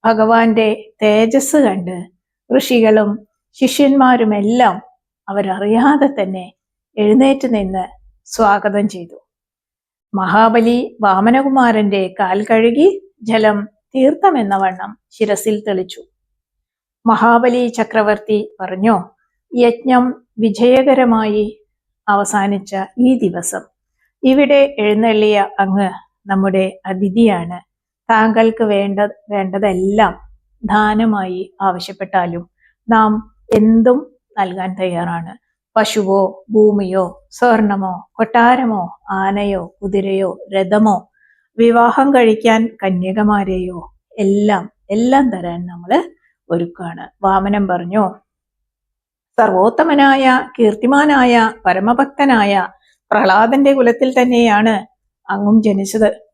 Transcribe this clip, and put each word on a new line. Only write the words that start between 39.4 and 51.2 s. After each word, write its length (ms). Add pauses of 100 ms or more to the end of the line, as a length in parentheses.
കുതിരയോ 560 (160)
രഥമോ 560 (480)
വിവാഹം 560
കഴിക്കാൻ 680
കന്യകമാരെയോ 1120 (220)
എല്ലാം, 520 (200)
എല്ലാം 400
തരാൻ 360
നമ്മള് 440 (400)
ഒരുക്കാണ്." 760
വാമനൻ 420
പറഞ്ഞു, 480 (1300)
"സർവോത്തമനായ 1080 (100)
കീർത്തിമാനായ 960 (140)